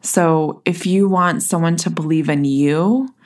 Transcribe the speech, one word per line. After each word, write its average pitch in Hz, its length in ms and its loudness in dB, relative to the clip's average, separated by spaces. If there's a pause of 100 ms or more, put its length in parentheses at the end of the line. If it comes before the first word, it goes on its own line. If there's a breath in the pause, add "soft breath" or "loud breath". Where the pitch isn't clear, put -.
So 160 640 0
if 175 220 -4
you 196 220 2
want 180 360 0
someone 170 320 0
to 170 140 -4
believe 156 380 -2
in 143 160 0
you, 156 680 0 (120)